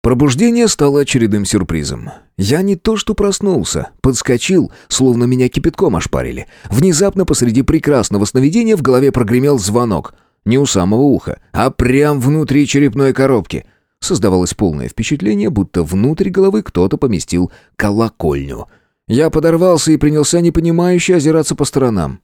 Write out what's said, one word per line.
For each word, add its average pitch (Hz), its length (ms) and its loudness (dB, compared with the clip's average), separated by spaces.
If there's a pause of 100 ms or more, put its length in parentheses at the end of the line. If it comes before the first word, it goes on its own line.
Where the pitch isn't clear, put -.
Пробуждение 202 640 2
стало 143 320 0
очередным 107 420 0
сюрпризом. 76 680 -4 (260)
Я 117 240 0
не 196 160 0
то 220 180 -2
что 208 180 -4
проснулся, 190 760 -2 (100)
подскочил, 131 720 0 (160)
словно 123 380 2
меня 127 240 0
кипятком 156 480 0
ошпарили. - 500 -6 (220)
Внезапно 185 560 0
посреди 123 360 0
прекрасного 131 600 0
сновидения 185 540 2
в 151 40 -4
голове 131 300 2
прогремел 127 480 0
звонок. 104 540 -2 (320)
Не 120 140 2
у 143 60 2
самого 101 360 0
уха, - 400 0 (100)
а 123 200 0
прям 139 500 0
внутри 147 460 0
черепной 139 440 2
коробки. 131 540 -2 (340)
Создавалось 92 540 0
полное 73 340 -2
впечатление, 196 640 -2
будто 95 340 -2
внутрь 98 460 -2
головы 196 340 0
кто-то - 320 0
поместил 90 560 -2 (240)
колокольню. 85 920 -4 (420)
Я 147 200 2
подорвался 165 600 2
и 151 60 4
принялся 151 420 2
непонимающе 170 760 2
озираться 156 380 2
по 143 120 -2
сторонам. 101 580 -2